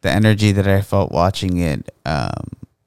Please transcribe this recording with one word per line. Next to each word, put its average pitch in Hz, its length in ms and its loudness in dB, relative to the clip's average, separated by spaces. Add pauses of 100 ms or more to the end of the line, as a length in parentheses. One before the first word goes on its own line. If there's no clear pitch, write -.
the 92 100 -4
energy 107 420 2
that 98 140 2
I 98 140 2
felt 98 320 -2
watching 90 460 0
it, 80 300 -2 (160)
um, 53 460 -6 (360)